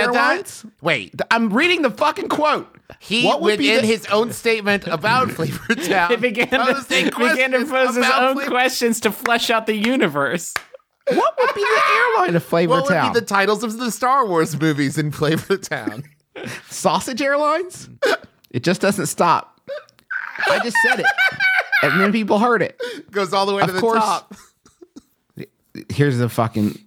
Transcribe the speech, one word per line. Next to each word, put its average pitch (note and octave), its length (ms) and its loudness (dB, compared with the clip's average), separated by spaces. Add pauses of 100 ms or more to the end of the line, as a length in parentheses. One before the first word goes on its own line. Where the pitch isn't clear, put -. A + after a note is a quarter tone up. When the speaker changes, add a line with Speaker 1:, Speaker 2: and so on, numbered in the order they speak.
(140)
Speaker 1:
that? - 20 -
Speaker 2:
Airlines? C4 480 0 (160)
Speaker 1:
Wait. C3+ 320 -2
Speaker 2:
Th-, - 180 -6
I'm A3+ 220 2
reading E4+ 300 2
the B3 80 2
fucking D#4 400 -2
quote. D4 440 -2 (260)
Speaker 1:
He, A3+ 260 -2
Speaker 2:
What - 160 2
would G#3 160 2
be C#4 100 2
Speaker 1:
within A3+ 140 4
Speaker 2:
the G#3+ 40 2
Speaker 1:
his A3 200 0
own G#3+ 260 0
statement G3+ 540 -2
about G#3+ 440 0
Speaker 2:
<laughs> - 20 -8
Speaker 1:
Flavor D#3+ 420 -4
Town, F#3+ 380 0
Speaker 3:
He A#3 40 2
began A#3 320 0
to, B3+ 100 2
Speaker 1:
posing B3+ 520 0
Speaker 3:
began C4 400 2
to B3+ 160 0
Speaker 1:
questions - 40 -8
Speaker 3:
pose C4 260 2
his B3+ 100 2
Speaker 1:
about C4 160 4
Speaker 3:
own C4+ 140 2
Speaker 1:
Flavor C#4 140 -4
Speaker 3:
questions B3 500 2
to G#3 120 0
flesh A#3 380 0
out A3 160 0
the A3 80 0
universe. F3 800 0 (580)
Speaker 2:
What C5+ 260 2
would B4+ 160 2
be G4+ 60 -6
the A4 220 2 (340)
airline F4 180 0
of E3+ 100 0
Flavor E3+ 260 0
Speaker 1:
What F3 140 2
would F#3 100 2
Speaker 2:
Town? B2+ 180 2
Speaker 1:
be A#3 80 2
the - 60 -8
titles G3+ 360 2
of A3+ 140 -4
the A#3+ 140 -4
Star B3+ 360 2
Wars D#3+ 320 0
movies C#3+ 380 0
in D3+ 160 -2
Flavor D#3+ 460 -2
Town? B2 460 -8 (320)
<laughs> - 340 -14
Speaker 2:
Sausage G3 500 -2
Airlines? D4+ 680 -2 (580)
It B2 140 -6
just F#3 180 0
doesn't G3 280 0
stop. - 520 0 (880)
I C#5+ 120 2
just - 180 -2 (100)
said G5 120 2
it. - 60 0 (760)
And - 180 2
then G3 100 4
people A3 280 2
heard A3+ 240 2
it. - 180 -6 (300)
Speaker 1:
Goes G3 240 -4
all G3 100 2
the G3+ 80 -2
way G3 80 0
Speaker 2:
Of E3 80 2
Speaker 1:
to F3 60 -4
the F#3 80 0
Speaker 2:
course. A3+ 200 2
Speaker 1:
top. G3 320 -4 (1600)
Speaker 2:
Here's C#3 260 0
the A#2+ 140 0
fucking A2+ 560 -2